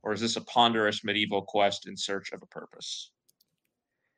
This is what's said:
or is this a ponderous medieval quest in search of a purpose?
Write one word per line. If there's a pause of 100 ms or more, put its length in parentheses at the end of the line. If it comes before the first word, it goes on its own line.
or
is
this
a
ponderous
medieval
quest
in
search
of
a
purpose? (1080)